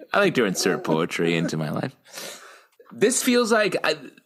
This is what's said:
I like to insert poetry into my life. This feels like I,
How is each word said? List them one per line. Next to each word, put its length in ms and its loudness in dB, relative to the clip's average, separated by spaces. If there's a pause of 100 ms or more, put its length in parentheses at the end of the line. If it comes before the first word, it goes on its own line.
(140)
I 60 2
like 160 2
to 100 2
insert 380 0
poetry 540 0
into 200 -2
my 140 -4
life. 240 -6 (960)
This 320 0
feels 280 2
like 320 2
I, 80 0 (340)